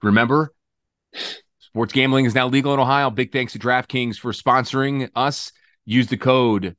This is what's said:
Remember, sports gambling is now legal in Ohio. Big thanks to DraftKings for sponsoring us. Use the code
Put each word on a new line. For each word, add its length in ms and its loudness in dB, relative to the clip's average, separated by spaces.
Remember, 500 2
sports 340 -6
gambling 320 4
is 120 0
now 100 2
legal 260 0
in 60 0
Ohio. 320 2
Big 220 -4
thanks 220 -4
to 40 -12
DraftKings 580 -2
for 140 -8
sponsoring 880 -2
us. 340 -4
Use 220 2
the 100 -2
code 640 0